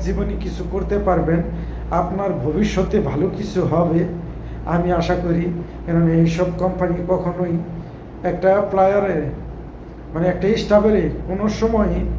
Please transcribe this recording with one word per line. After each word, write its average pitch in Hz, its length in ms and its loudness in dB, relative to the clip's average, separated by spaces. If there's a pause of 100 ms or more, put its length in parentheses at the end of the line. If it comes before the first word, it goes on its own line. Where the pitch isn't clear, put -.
জীবনে 202 280 -2 (100)
কিছু 170 180 -4 (120)
করতে 202 240 0 (100)
পারবেন, 165 340 2 (580)
আপনার 190 320 0 (140)
ভবিষ্যতে 185 520 0 (120)
ভালো 156 160 0 (120)
কিছু 208 220 -4 (120)
হবে 170 280 4 (720)
আমি 175 160 2 (100)
আশা 180 240 0
করি। 170 220 0 (380)
কেননা 170 280 2 (100)
এইসব 170 260 2 (140)
কোম্পানি 180 340 0 (160)
কখনোই 175 420 0 (760)
একটা 175 200 2 (220)
প্লায়ারে, 196 460 4 (960)
মানে, 165 180 0
একটা 175 140 -2 (160)
স্টাফের 208 340 4 (340)
কোনো 196 160 -2 (140)
সময় 220 320 2 (280)